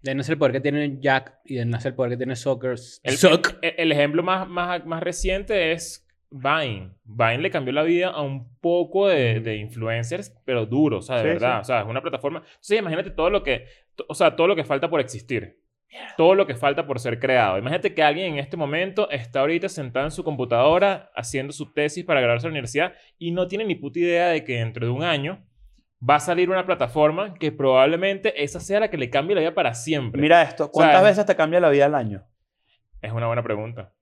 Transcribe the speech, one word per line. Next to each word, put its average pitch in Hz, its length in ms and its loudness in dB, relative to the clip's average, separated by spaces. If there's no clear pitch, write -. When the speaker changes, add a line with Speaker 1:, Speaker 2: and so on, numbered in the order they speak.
Speaker 1:
De 131 80 -6
ahí 135 60 -2
nace 139 160 -2
el 151 60 -2
poder 131 140 4
que 131 80 -2
tiene 143 400 -2
Jack 131 460 0
y 135 80 -10
de 120 80 -4
ahí 117 40 -2
nace 117 220 -4
el 127 60 -6
poder 123 160 -2
que 123 80 -4
tiene 127 180 -6
Zucker. 127 360 -4
Speaker 2:
El, 131 120 -2
Speaker 1:
Zuck. - 460 4
Speaker 2:
el, 165 160 -2
el 165 140 2
ejemplo 147 300 2
más, 185 240 -2
más, 175 380 -6
más 165 180 -6
reciente 185 720 -2
es - 320 -10
Vine. 131 600 -4
Vine 113 340 0
le 180 120 -2
cambió 135 220 -4
la 147 100 0
vida 175 280 2
a 151 100 -8
un 135 380 -8
poco 175 500 0
de, 127 280 2
Speaker 3:
Ujú. 113 80 -4
Speaker 2:
de 110 120 -4
influencers, 117 880 -8
pero 120 220 -2
duro, 127 320 2
o - 20 -4
sea, 131 160 -6
de 117 60 0
Speaker 3:
Sí, 151 60 0
Speaker 2:
verdad. 127 280 0
Speaker 3:
sí. 104 60 -4
Speaker 2:
O - 20 -14
sea, 120 160 0
es 101 60 -6
una 123 160 -6
plataforma. 151 380 -6
Entonces, - 380 -4
imagínate 165 340 -4
todo 165 180 0
lo 202 120 0
que, 131 220 -2
to-, - 160 -12
o - 40 -8
sea, 165 220 2
todo 165 100 4
lo 196 80 4
que 165 100 -2
falta 147 260 -2
por 160 100 2
existir. 117 600 -8
Todo 170 160 8
lo 196 120 4
que 143 80 -6
falta 143 320 0
por 123 140 -4
ser 117 180 -4
creado. 117 380 2
Imagínate 156 380 -2
que 160 80 2
alguien 156 320 0
en 143 60 -4
este 143 180 -10
momento 180 520 -2
está 131 300 -4
ahorita 165 300 0
sentado 131 340 -6
en 156 60 -4
su 175 120 -10
computadora 151 920 2
haciendo 135 380 -6
su - 180 -12
tesis 147 320 -2
para 143 160 2
graduarse 120 260 2
de 165 40 -4
la - 20 -8
universidad 139 400 -4
y 165 120 -6
no 180 180 -2
tiene 202 160 -4
ni 190 100 -2
puta 143 240 -8
idea 175 300 2
de 160 160 0
que 123 140 -4
dentro 117 260 -4
de 120 80 -2
un 139 120 -4
año 160 420 -4
va 143 100 6
a 143 40 2
salir 180 300 0
una 185 160 0
plataforma 156 680 0
que 160 200 -4
probablemente 165 920 2
esa 170 160 -8
sea 196 200 0
la 214 100 0
que 170 80 -6
le 127 100 -4
cambie 143 260 0
la 180 60 2
vida 165 140 0
para 139 180 0
siempre. 139 480 -4
Speaker 3:
Mira 165 220 8
esto, 147 220 -2
Speaker 2:
O - 20 -2
sea, - 60 -14
Speaker 3:
¿cuántas 160 280 8
Speaker 2:
es 208 80 8
Speaker 3:
veces 202 160 4
te 202 120 2
cambia 160 220 2
la 170 120 6
vida 143 160 6
al 151 80 0
año? 107 280 -4
Speaker 2:
Es 110 120 -10
una 117 160 -4
buena 117 140 -2
pregunta. 110 600 -8